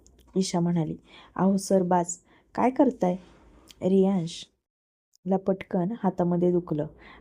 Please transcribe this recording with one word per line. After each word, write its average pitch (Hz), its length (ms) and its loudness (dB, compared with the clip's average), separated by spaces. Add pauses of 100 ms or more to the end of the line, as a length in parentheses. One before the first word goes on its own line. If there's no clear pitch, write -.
(360)
ईशा 185 240 0
म्हणाली, 170 360 -2 (400)
"अहो 190 200 2
सरबाज, 185 600 0 (380)
काय 233 160 0
करताय?" 233 460 2 (640)
रियांशला - 1500 -2
पटकन 190 600 -2
हातामध्ये 175 540 0
दुखलं 170 340 -2 (340)